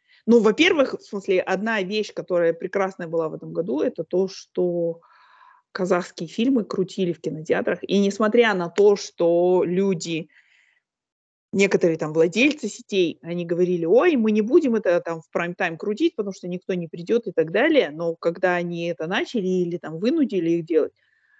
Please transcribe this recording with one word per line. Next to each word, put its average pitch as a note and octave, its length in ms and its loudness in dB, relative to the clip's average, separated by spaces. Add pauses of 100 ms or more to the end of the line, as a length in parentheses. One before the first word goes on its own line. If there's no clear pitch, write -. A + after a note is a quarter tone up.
(240)
Ну, A#3 140 8
во-первых, C4+ 560 2
в - 80 -10
смысле, F#3+ 380 -2
одна G3+ 420 -2
вещь, G3+ 320 -4
которая E3+ 380 0
прекрасная F#3 560 -4
была D#3+ 200 -2
в D#3+ 60 -12
этом D#3+ 180 -12
году, F#3+ 280 -4
это G#3 240 -4
то, F#3 240 -2
что E3+ 720 -4 (720)
казахские F3+ 560 -4
фильмы A#3 360 0
крутили F#3 480 -4
в - 80 -12
кинотеатрах, E3 640 -4
и G3 180 0
несмотря G#3+ 540 2
на F3 160 -4
то, G3+ 260 6
что F3 680 2
люди, F3 640 -2 (1200)
некоторые F#3+ 460 2
там D#3 160 -6
владельцы G#3 540 2
сетей, F#3+ 540 -4
они E3+ 240 -6
говорили: E3+ 400 0
«Ой, C#4+ 300 4
мы A3 160 2
не G#3+ 100 2
будем C4 340 4
это F3 240 2
там E3 220 -6
в - 80 -20
прайм-тайм F3 480 -4
крутить, A3+ 380 -2
потому G3+ 180 -4
что - 140 -12
никто F#3 260 -6
не F3 140 -6
придёт» G3+ 400 -4
и F3+ 40 -6
так D#3+ 200 -4
далее, A#3 380 2
но E3 260 -6
когда F3+ 400 0
они F3 320 -4
это E3 200 -6
начали A3 400 -4
или F3 300 0
там D#3 220 -10
вынудили G#3 500 0
их E3+ 160 -2
делать, D#3 260 0 (480)